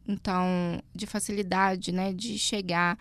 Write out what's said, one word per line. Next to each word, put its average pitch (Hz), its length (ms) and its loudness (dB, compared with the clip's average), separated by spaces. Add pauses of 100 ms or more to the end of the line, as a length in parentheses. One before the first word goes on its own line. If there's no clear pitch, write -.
então, 185 720 0 (140)
de 208 100 -6
facilidade, 190 840 0
né, 185 200 0
de 208 280 -4
chegar, 175 600 2